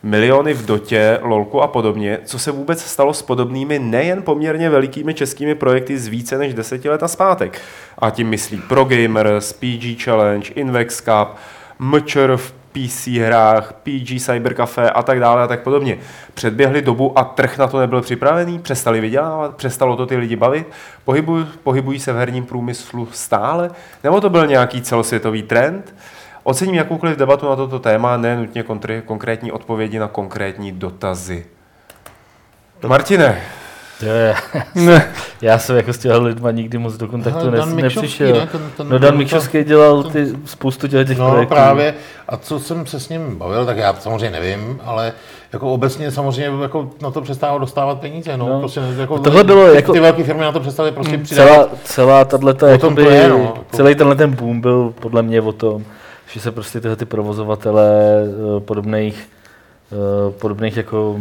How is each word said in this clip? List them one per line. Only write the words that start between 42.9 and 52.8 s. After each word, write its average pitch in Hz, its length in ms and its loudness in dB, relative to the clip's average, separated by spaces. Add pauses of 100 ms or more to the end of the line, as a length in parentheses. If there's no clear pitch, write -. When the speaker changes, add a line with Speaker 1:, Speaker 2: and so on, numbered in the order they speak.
Speaker 4:
s - 80 -16
ním 160 280 -8
bavil, 101 300 -4
tak 117 100 -4
já 101 180 0
samozřejmě 110 360 -6 (100)
nevím, 101 440 -8
ale 113 280 -6 (400)
jako 131 200 -6
obecně 135 380 -4
samozřejmě 139 520 -4
jako 139 280 -6 (120)
na 135 80 -8
to 151 100 -8
přestává 143 380 -4
dostávat 139 420 -4
peníze, 156 360 -10
no. 123 120 -4
Speaker 2:
No. 135 100 -2
Speaker 4:
Prostě 139 220 -6 (180)
jako 139 200 -4
Speaker 2:
Tohle 147 260 4
bylo 190 260 8
Speaker 4:
ty, 147 60 10
Speaker 2:
jako 143 160 4
Speaker 4:
ty 165 80 4
velké 165 240 4
firmy 151 180 -2
na 151 100 0
to 160 80 -2
přestaly 139 320 -4
prostě 151 240 -4
Speaker 2:
Mm, 147 60 -6
Speaker 4:
přidávat. 143 320 6
Speaker 2:
celá, 147 140 8 (160)
celá 135 400 6
tato 135 220 2
Speaker 4:
O 135 320 6
tom 156 160 4